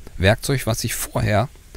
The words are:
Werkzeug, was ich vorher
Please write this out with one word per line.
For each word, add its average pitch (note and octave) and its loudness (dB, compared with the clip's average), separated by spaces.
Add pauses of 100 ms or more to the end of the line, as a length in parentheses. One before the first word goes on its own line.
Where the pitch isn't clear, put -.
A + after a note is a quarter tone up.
(180)
Werkzeug, A2+ 2
was - 0
ich A2 -4
vorher A2 0 (280)